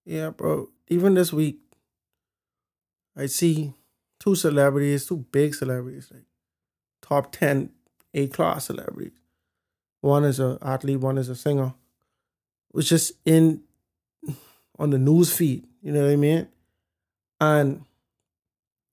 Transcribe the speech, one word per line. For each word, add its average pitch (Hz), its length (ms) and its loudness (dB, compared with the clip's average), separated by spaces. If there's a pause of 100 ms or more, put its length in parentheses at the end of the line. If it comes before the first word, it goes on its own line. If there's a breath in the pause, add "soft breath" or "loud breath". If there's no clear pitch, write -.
Yeah, 160 260 -8
bro. - 380 -6 (200)
Even 180 260 4
this 180 180 2
week, 151 260 -2 (1600)
I 139 100 -6
see 156 460 -2 (480)
two 202 140 2
celebrities, 143 720 2
two 156 260 -6
big 143 220 0
celebrities, 131 580 -8
like, 127 120 -20 (760)
top - 320 -2
ten 143 380 -2 (440)
A-class 147 520 -2
celebrities. - 520 -12 (840)
One 143 220 2
is 135 160 -2
a 131 200 -2
athlete, 135 400 -4
one 135 180 -2
is 123 120 -6
a 127 60 -10
singer. 135 360 -2 (1000)
It - 60 -20
was 151 120 -2
just 165 240 0 (120)
in, 160 380 4 (1160 loud breath)
on 151 120 -2
the 139 80 2
news 165 360 4
feed, 151 320 -2 (160)
you 147 100 -8
know 147 100 0
what 143 80 2
I 147 60 4
mean? 151 320 2 (920)
And 147 440 2 (1080)